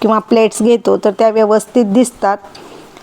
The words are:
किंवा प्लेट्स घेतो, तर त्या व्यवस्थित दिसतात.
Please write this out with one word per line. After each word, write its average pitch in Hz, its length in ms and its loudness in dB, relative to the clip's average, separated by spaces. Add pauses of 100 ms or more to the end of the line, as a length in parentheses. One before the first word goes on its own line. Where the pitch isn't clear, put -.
किंवा 214 180 0
प्लेट्स 220 440 -2
घेतो, 208 340 0
तर 208 140 -2
त्या 220 200 0
व्यवस्थित 220 540 0
दिसतात. 202 520 -2 (680)